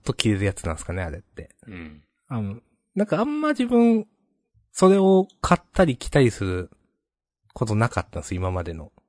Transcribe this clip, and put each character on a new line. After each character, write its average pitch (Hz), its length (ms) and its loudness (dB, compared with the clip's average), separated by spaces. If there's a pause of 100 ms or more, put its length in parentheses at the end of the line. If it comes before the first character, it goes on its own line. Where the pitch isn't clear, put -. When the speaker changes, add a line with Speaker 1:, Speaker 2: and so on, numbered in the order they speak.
Speaker 1:
と - 80 -2
着 - 160 -4
れ 101 100 0
る 98 60 -2
や 98 80 -2
つ - 140 -14
な 82 60 -4
ん - 40 -10
で - 20 -14
す - 60 -16
か - 80 -10
ね、 95 100 -8
あ 82 80 -10
れ 73 80 -14
っ - 40 -18
て。 - 340 -20 (100)
Speaker 2:
う 104 80 -18
ん。 78 300 -18 (240)
Speaker 1:
あ 123 120 -6
の、 104 200 -8 (340)
な 196 100 0
ん - 20 0
か 156 120 -2
あ 208 60 0
ん 294 160 -4
ま 302 100 -2
自 262 160 -2
分、 233 400 4 (640)
そ - 180 4
れ 196 100 6
を 190 280 4 (140)
買 - 200 2
っ - 120 -20
た 190 120 4
り 139 120 2
着 - 140 -12
た 147 100 4
り 123 100 4
す - 140 -6
る 90 260 -6 (840)
こ 123 120 -4
と 107 80 -2
な 113 140 2
か - 140 -4
っ - 80 -20
た 87 100 -10
ん - 20 -8
で - 60 -18
す、 92 60 -8
今 92 160 -4
ま 90 140 -4
で 87 100 -10
の 78 180 -16 (160)